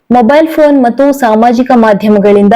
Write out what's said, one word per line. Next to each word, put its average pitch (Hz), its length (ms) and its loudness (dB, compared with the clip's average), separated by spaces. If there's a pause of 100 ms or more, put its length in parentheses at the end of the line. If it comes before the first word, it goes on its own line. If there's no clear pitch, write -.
(100)
ಮೊಬೈಲ್ 262 380 0
ಫೋನ್ 294 340 0
ಮತ್ತು 262 300 -2
ಸಾಮಾಜಿಕ 240 640 -2
ಮಾಧ್ಯಮಗಳಿಂದ 208 800 0